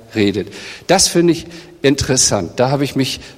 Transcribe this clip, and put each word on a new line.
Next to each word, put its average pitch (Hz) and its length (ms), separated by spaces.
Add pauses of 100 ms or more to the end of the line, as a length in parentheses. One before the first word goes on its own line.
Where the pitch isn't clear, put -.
(140)
redet. 101 360 (380)
Das 190 200
finde 170 260
ich 156 120 (360)
interessant. 123 760
Da 127 140
habe 143 120
ich 139 120
mich 131 260 (160)